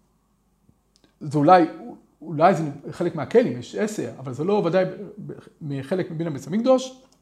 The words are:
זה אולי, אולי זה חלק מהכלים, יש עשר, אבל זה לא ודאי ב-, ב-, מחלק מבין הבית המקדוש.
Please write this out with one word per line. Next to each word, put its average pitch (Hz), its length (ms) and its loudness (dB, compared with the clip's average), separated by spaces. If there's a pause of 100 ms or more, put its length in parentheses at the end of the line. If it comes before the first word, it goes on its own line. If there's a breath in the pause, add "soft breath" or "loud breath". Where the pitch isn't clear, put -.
(1200)
זה 151 160 -4
אולי, 165 280 8 (560)
אולי 170 340 4
זה 156 140 -2 (220)
חלק 175 240 -4
מהכלים, 143 440 2
יש - 160 -14
עשר, 170 440 -4
אבל 127 140 -10
זה 135 100 -6
לא 196 100 0
ודאי 185 320 2
ב-, - 40 -4 (380)
ב-, - 60 -12 (280)
מחלק 147 500 -6
מבין 165 160 -6
הבית - 200 -8
המקדוש. 254 540 0 (200)